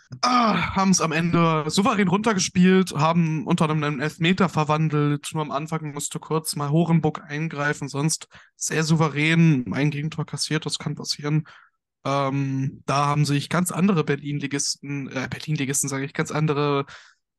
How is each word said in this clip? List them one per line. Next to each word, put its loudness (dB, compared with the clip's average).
Ah, 2
haben's 4
am 0
Ende 2
souverän 2
runtergespielt, 4
haben 2
unter 2
anderem 0
einen -2
Elfmeter 2
verwandelt. 0
Nur -2
am -8
Anfang -6
musste -8
kurz -4
mal -2
Horenburg 2
eingreifen, -4
sonst -2
sehr -2
souverän 4
ein 0
Gegentor -6
kassiert, -4
das -6
kann -6
passieren. -4
Ähm, -2
da 2
haben 2
sich 0
ganz 0
andere 2
Berlin-Ligisten, -4
äh, -6
Berlin-Ligisten, -4
sage -4
ich, -8
ganz -4
andere, 0